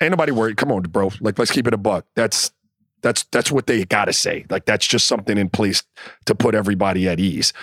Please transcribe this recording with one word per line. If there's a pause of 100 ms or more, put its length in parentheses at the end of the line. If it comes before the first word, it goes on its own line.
ain't
nobody
worried.
Come
on,
bro. (100)
Like,
let's
keep
it
a
buck.
That's, (480)
that's,
that's
what
they
gotta
say.
Like,
that's
just
something
in
place (440)
to
put
everybody
at
ease. (100)